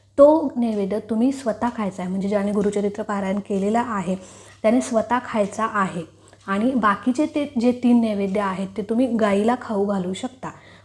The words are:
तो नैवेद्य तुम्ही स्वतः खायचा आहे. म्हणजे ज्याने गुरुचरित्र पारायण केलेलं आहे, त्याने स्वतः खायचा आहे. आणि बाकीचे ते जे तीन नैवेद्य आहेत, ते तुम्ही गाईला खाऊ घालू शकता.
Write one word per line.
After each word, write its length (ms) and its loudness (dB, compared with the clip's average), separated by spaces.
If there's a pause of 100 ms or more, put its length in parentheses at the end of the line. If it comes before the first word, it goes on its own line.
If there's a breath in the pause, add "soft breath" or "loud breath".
(180 loud breath)
तो 380 8
नैवेद्य 420 -2
तुम्ही 340 0
स्वतः 440 -4
खायचा 260 -4
आहे. 80 -6
म्हणजे 180 -2
ज्याने 240 0
गुरुचरित्र 500 0
पारायण 360 -4
केलेलं 480 0
आहे, 280 -4 (480 loud breath)
त्याने 180 4
स्वतः 440 0
खायचा 480 -2
आहे. 440 -4 (300 soft breath)
आणि 240 0
बाकीचे 560 0
ते 340 -4
जे 120 4
तीन 280 4
नैवेद्य 400 0
आहेत, 360 -4
ते 60 -4
तुम्ही 240 0
गाईला 560 2
खाऊ 220 -2
घालू 280 -2
शकता. 360 -10 (360 loud breath)